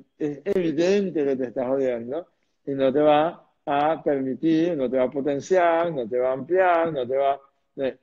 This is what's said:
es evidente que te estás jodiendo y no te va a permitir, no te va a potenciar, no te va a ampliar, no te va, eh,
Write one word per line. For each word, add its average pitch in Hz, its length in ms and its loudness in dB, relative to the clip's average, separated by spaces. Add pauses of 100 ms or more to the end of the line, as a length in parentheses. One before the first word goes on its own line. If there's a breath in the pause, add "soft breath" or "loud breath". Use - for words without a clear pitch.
(180)
es 147 260 -6
evidente 175 800 0
que 139 120 0
te 127 120 -4
estás 123 200 -4
jodiendo 131 600 -2 (380)
y 143 60 -6
no 135 200 0
te 139 80 2
va 151 500 2 (160)
a 147 380 0
permitir, 156 720 0
no 131 140 -2
te 131 80 0
va 127 60 4
a 123 80 0
potenciar, 165 840 0
no 123 140 -6
te 123 100 -4
va 127 120 0
a 131 40 0
ampliar, 170 580 2
no 131 160 -4
te 131 80 -4
va, 139 240 0 (380)
eh, 131 260 -4